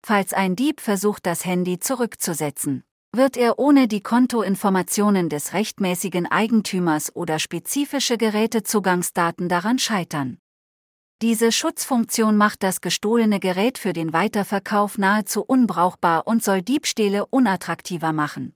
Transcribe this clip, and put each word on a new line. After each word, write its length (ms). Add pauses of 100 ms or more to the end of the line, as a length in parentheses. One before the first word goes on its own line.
Falls 280
ein 220
Dieb 240
versucht, 460
das 200
Handy 340
zurückzusetzen, 1040 (300)
wird 240
er 200
ohne 300
die 140
Kontoinformationen 1300
des 240
rechtmäßigen 760
Eigentümers 840
oder 240
spezifische 800
Gerätezugangsdaten 1300
daran 320
scheitern. 600 (800)
Diese 320
Schutzfunktion 840
macht 280
das 180
gestohlene 580
Gerät 380
für 160
den 180
Weiterverkauf 880
nahezu 440
unbrauchbar 840
und 160
soll 180
Diebstähle 640
unattraktiver 840
machen. 440